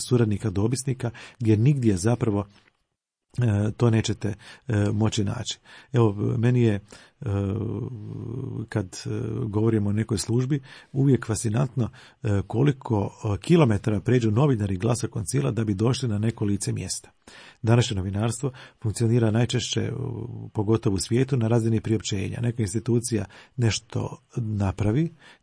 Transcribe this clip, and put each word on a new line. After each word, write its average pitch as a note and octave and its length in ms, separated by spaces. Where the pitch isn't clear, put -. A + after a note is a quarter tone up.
suradnika, A2+ 420
dopisnika, A2+ 640
gdje A2 180
nigdje A#2 400
zapravo, G#2 480
e, G#2 400
to A#2+ 120
nećete, G#2+ 440
e, G#2 240
moći G#2 320
naći. - 360
Evo, A2+ 200
meni A#2+ 240
je, A2 140
e, G2+ 60
kad, G2+ 160
e, A#2+ 40
govorimo G#2+ 440
o G#2 40
nekoj G#2+ 240
službi, B2+ 440
uvijek C3+ 340
fascinantno, A2+ 640
e, G2+ 240
koliko, A#2+ 760
e, G2+ 140
kilometara A2 600
pređu A2+ 320
novinari G#2 460
Glasa A2+ 300
Koncila B2+ 440
da A2+ 120
bi G#2+ 100
došli A#2+ 360
na G#2 80
neko A2 280
lice G2+ 260
mjesta. - 400
Današnje A2+ 340
novinarstvo G2+ 560
funkcionira A2+ 500
najčešće, A#2 500
e, G#2+ 100
pogotovo G#2+ 420
u F#2 40
svijetu, B2+ 380
na A2 100
razini A2+ 340
priopćenja. G#2 600
Neka A#2 200
institucija A2+ 640
nešto A2 600
napravi, G#2+ 800